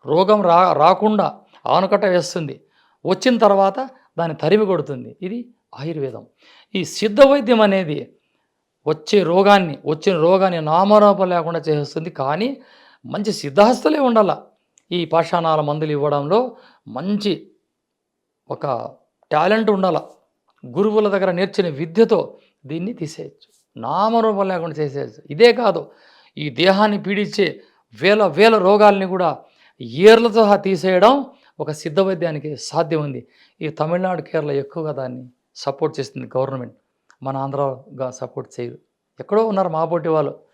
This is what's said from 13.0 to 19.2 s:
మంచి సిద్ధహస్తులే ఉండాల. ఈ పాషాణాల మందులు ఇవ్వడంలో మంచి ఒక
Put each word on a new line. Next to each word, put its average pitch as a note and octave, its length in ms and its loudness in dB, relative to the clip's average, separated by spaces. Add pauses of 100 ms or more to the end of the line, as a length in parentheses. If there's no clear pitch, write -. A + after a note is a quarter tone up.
మంచి G3 280 -6
సిద్ధహస్తులే G#3 680 0
ఉండాల. A3 380 2 (540)
ఈ F3 140 -4
పాషాణాల D#3+ 560 0
మందులు D3+ 300 -4
ఇవ్వడంలో D3 640 -2 (300)
మంచి F#3 640 -6 (1000)
ఒక B2 420 -8 (400)